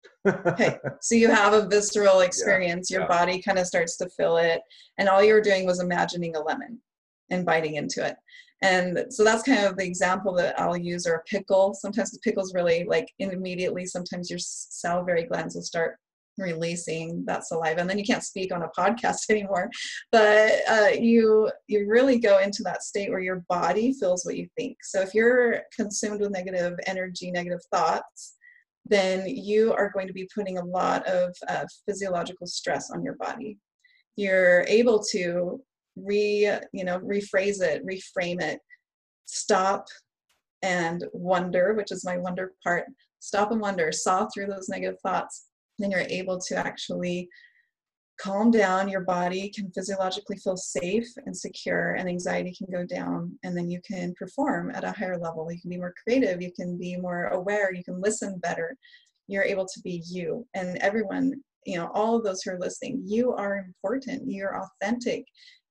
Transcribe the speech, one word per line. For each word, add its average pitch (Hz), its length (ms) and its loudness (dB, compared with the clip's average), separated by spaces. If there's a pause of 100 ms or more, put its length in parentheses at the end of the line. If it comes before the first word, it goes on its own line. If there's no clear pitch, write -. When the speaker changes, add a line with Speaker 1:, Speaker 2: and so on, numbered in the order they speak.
(240)
Speaker 1:
<laughs> 185 220 0
Speaker 2:
Okay, 175 320 0 (220)
so - 140 -2
you 226 140 6
have 208 240 6
a 208 160 6
visceral 202 520 6
Speaker 1:
Yeah, 180 60 6
Speaker 2:
experience. 185 640 0
Your 185 120 0
Speaker 1:
yeah. - 60 -4
Speaker 2:
body 180 320 2
kinda 185 240 0
starts 170 340 -2
to 180 120 -4
feel 165 260 2
it, 170 240 4 (380)
and 196 100 4
all 196 140 8
you 214 120 10
were 214 60 10
doing 190 260 4
was 180 140 2
imagining 175 560 -2
a 151 40 -2
lemon 156 400 -6 (500)
and 180 160 0
biting 160 300 2
into - 280 -4
it. - 120 -2 (460)
And 180 480 2
so - 140 2
that's 220 180 6
kind 220 220 4
of 185 120 2
the 196 80 -2
example 185 500 0
that 170 260 2
I'll 175 160 0
use, 175 300 -4
or 165 80 4
a 165 100 -4
pickle. 196 500 2
Sometimes 202 360 -4
the - 100 -20
pickle's 190 340 -2
really, 170 300 2
like, 165 240 0 (100)
immediately, 180 680 -4
sometimes 180 440 -8
your 175 80 -6
s-, - 320 -10
salivary 175 540 0
glands 170 300 -4
will 175 80 -10
start - 360 -4 (400)
releasing 170 880 -4
that - 220 -4
saliva, 165 340 -2
and 180 80 0
then 196 100 -2
you 202 60 -4
can't - 180 0
speak 185 300 -6
on 170 100 -4
a 160 60 -6 (100)
podcast 180 460 0
<laughs> - 60 -4
anymore. 196 400 0 (420)
But, 214 560 8
uh, 208 300 6
you, 220 520 6 (160)
you 202 220 2
really 247 300 6
go 202 220 8
into 202 240 -2
that 185 180 -4
state 202 280 -4
where 190 100 -2
your 185 280 -4
body 185 500 2
feels 180 260 0
what 175 120 -6
you 175 100 -8 (100)
think. 254 260 -6
So - 180 -4
if 190 140 -2
you're 240 480 4 (120)
consumed 208 460 -4
with 202 120 0
negative 180 420 -2 (120)
energy, 185 440 -6
negative 175 300 -4 (120)
thoughts, 180 640 -2 (500)
then 190 420 2
you 214 460 2
are 202 180 0
going 190 160 -4
to 190 60 -12
be 185 220 -10
putting 190 240 -4
a 175 60 -4
lot 180 440 0
of, 180 260 0 (140)
uh, 147 160 -2 (220)
physiological 180 600 -4
stress 175 440 -6
on 170 120 -8
your 160 140 -8
body. - 420 -8 (580)
You're 185 520 6
able 220 340 6 (100)
to 175 480 -2 (360)
re-, 208 540 2 (240)
you 185 100 -6
know, 180 160 -2
rephrase 202 600 -2
it, 160 240 0
reframe 180 560 -6
it, 156 180 -4 (640)
stop 196 640 0 (760)
and 175 400 -2 (120)
wonder, 180 600 2
which 202 180 -4
is 185 120 -10
my 180 140 -4
wonder 185 340 -6 (100)
part, 175 220 0 (360)
stop 208 320 0
and 220 80 0
wonder, 185 300 0
saw 190 380 0
through 196 200 -8
those 196 200 -8
negative 185 320 -6
thoughts. - 460 -6 (320)
Then 202 120 -2
you're 180 180 0
able 185 320 -4
to - 160 -6
actually 180 720 -4 (920)
calm 202 320 2
down. 196 380 4
Your 190 140 -2
body 180 480 -2
can 196 220 -10
physiologically 190 640 -6
feel 185 180 -4
safe 185 500 -4 (200)
and 185 100 -10
secure, 170 600 -4
and 185 120 -4
anxiety 180 480 -4
can 185 160 -12
go 180 140 -6
down, 175 580 -6
and 180 100 -6
then 175 140 -4
you 175 180 -6
can 180 320 -6
perform 185 520 -4
at 185 140 -8
a 185 80 -4
higher 185 260 -6
level. 165 340 -8
You 175 80 -12
can 180 80 -12
be 180 80 -8
more 180 160 -8 (100)
creative, 226 380 2
you 180 180 -8
can 180 200 -6
be 180 180 -8
more 175 280 -6
aware, 190 500 -2
you 180 100 -12
can 180 160 -8
listen 202 380 -2
better. 170 360 -6 (540)
You're 196 160 0
able 190 220 -2
to - 160 -14
be 175 260 -8
you. 175 460 -6
And 180 240 -6
everyone, 208 640 0 (240)
you 190 100 -6
know, 170 160 -6
all 226 240 2
of 226 80 0
those 190 180 -4
who 190 100 -6
are 180 60 -8
listening, 180 460 -6
you 226 280 0
are 202 260 -2
important, 202 720 -6
you're 196 320 -6
authentic, 208 640 -4 (440)